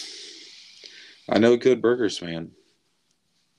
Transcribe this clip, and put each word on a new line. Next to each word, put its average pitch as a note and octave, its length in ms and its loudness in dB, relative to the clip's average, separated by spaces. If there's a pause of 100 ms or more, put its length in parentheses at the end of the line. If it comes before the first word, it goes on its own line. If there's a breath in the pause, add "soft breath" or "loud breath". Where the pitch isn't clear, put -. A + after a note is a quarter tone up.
(1300 loud breath)
I - 100 0
know A#2 200 6
good A#2+ 240 2
burgers, A#2 400 -2
man. E2 280 -10 (1080)